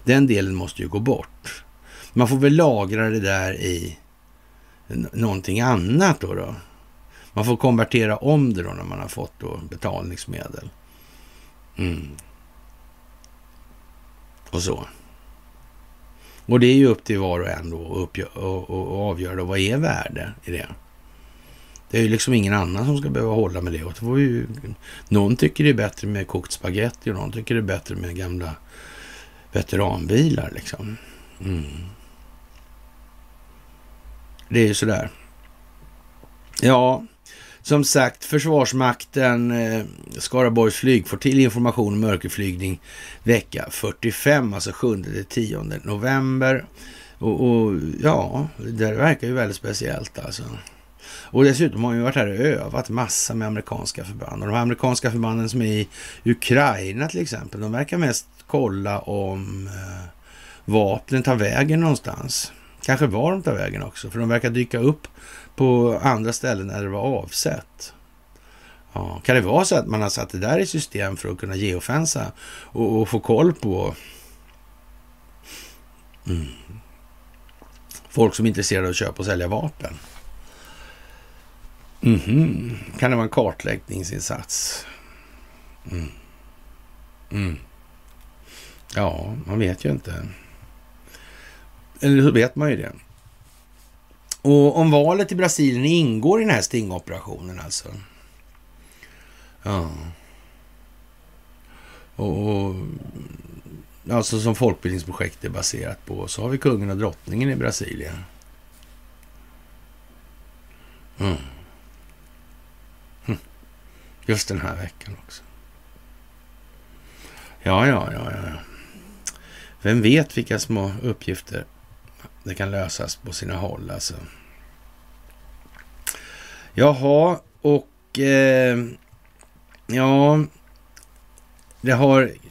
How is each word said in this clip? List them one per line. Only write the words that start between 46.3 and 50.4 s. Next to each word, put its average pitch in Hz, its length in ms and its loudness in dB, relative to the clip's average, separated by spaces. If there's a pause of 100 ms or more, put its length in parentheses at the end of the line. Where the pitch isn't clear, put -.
Och, 113 320 0
och 113 240 4 (260)
ja, 139 480 0 (100)
det 113 140 -10
där 110 220 0
verkar 131 340 2
ju 123 60 -2
väldigt 110 240 -2
speciellt 113 640 -8
alltså. 120 240 -10 (640)